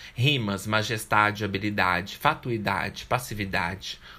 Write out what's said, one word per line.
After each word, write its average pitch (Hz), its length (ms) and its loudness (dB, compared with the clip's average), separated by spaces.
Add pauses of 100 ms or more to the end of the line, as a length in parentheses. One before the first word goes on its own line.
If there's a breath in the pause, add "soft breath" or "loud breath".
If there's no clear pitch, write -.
(140 loud breath)
Rimas, 110 520 2
majestade, 107 760 2
habilidade, 95 720 0
fatuidade, 101 920 -2
passividade, 98 920 -4 (180 loud breath)